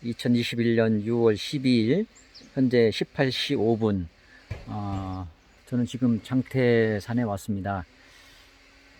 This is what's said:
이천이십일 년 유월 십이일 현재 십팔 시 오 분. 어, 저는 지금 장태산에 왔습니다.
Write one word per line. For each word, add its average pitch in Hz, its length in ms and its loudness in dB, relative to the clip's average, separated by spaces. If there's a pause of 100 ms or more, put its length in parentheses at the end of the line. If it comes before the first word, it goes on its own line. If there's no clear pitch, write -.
이천이십일 117 760 0
년 110 260 2
유월 113 320 2
십이일 131 680 2 (480)
현재 120 380 4
십팔 - 380 -2
시 - 260 -4
오 113 220 2
분. 101 300 0 (600)
어, 95 600 -8 (380)
저는 123 200 -2
지금 117 380 -2
장태산에 120 1000 0
왔습니다. 98 600 -6 (1160)